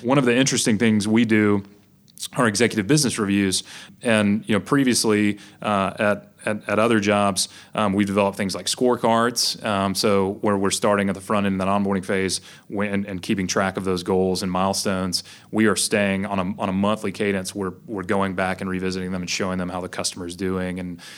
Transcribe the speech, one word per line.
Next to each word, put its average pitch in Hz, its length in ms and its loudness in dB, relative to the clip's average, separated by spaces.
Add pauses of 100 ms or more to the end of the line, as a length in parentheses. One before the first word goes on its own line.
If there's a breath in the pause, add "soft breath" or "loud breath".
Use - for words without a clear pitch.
One 131 160 2
of 131 60 2
the 120 100 4
interesting 123 420 2
things 107 300 2
we 113 180 4
do 107 380 4 (720)
are 123 120 4
executive 104 400 2
business 147 280 2
reviews, 98 460 0 (400 loud breath)
and, 107 460 2
you 110 60 2
know, 101 60 2
previously, 110 800 2 (240 loud breath)
uh, 98 360 0
at, 104 320 0 (160)
at, 107 220 -4
at 104 100 2
other 113 220 4
jobs, 101 480 2 (260 loud breath)
um, 107 200 0
we 104 100 2
develop 98 320 0
things 98 180 -4
like 90 120 -8
scorecards. 120 1000 0
Um, 98 300 0
so 98 380 2 (100)
where 101 160 2
we're 98 120 2
starting 101 380 2
at 95 60 -2
the 98 80 -10
front 101 240 0
end 98 80 0
in 95 40 -2
that 95 100 0
onboarding 98 360 0
phase 95 380 -2 (260 loud breath)
when, 101 240 -4
and, 98 140 -2
and 92 160 -8
keeping 92 240 -2
track 95 320 -2
of 95 60 -6
those 92 180 -2
goals 92 400 0
and 92 100 -4
milestones, 95 720 -2 (260 loud breath)
we 110 160 2
are 98 100 4
staying 101 500 0
on 101 120 -4
a, 95 220 -4
on 104 80 -2
a 95 40 -2
monthly 101 400 0
cadence. 98 420 -2
We're, 95 180 -6 (140)
we're 98 160 -8
going 98 320 -2
back 92 260 -2
and 101 80 -6
revisiting 92 420 -4
them 92 120 -4
and 85 80 -8
showing 92 260 -4
them 90 140 -4
how 90 100 -6
the 90 80 -8
customer 90 380 -6
is 87 100 -10
doing 92 440 -4
and, 90 200 -10 (180 loud breath)